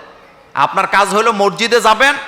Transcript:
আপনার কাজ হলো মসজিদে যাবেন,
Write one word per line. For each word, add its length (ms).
আপনার 320
কাজ 220
হলো 240
মসজিদে 480
যাবেন, 340